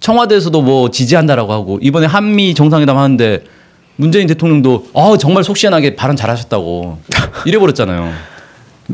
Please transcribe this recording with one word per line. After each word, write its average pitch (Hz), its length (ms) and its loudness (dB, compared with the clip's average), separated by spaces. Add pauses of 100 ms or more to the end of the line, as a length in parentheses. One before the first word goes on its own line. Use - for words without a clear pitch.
청와대에서도 202 640 0
뭐 127 280 2
지지한다라고 131 640 0
하고 98 300 -4
이번에 156 240 2
한미 202 480 0
정상회담 147 420 2
하는데 120 480 0 (520)
문재인 160 300 0
대통령도 151 680 0
"아, 190 240 4
정말 180 260 2
속 202 120 -4
시원하게 156 400 0
발언 139 200 -2
잘하셨다"고 87 840 -6 (100)
<laughs> - 380 -6
이래버렸잖아요. 110 680 0 (800)